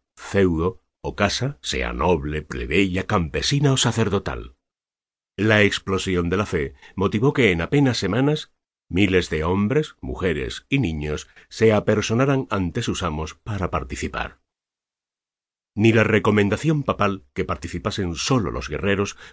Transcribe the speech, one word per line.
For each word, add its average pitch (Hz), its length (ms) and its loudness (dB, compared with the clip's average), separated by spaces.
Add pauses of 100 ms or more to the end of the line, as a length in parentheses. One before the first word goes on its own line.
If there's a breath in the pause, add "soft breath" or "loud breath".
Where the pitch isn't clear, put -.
(180)
feudo 92 680 0 (160)
o - 160 -8
casa, 123 460 -2
sea 60 320 -6
noble, 76 480 0
plebeya, 87 680 -2
campesina 104 640 0
o 131 60 2
sacerdotal. 92 800 -2 (800)
La 107 260 4
explosión 92 680 0
de 90 60 0
la 101 100 0
fe 71 280 -4 (240 loud breath)
motivó 104 340 2
que 113 220 4
en 85 80 0
apenas 131 360 2
semanas 131 540 0 (380)
miles 90 400 2
de 78 160 -2
hombres, 104 560 0
mujeres 67 680 -4
y 139 120 0
niños 76 500 -2 (180 soft breath)
se 110 240 2
apersonaran 113 760 2
ante 95 320 -2
sus - 200 -4
amos 78 340 -4
para 92 360 -6
participar. - 680 -6 (1300)
Ni 110 200 4
la 113 100 6
recomendación 107 800 2
papal 98 400 -2 (100)
que 92 120 -4
participasen 90 680 -6
solo 101 360 0
los 58 160 -8
guerreros 98 480 -2 (180 loud breath)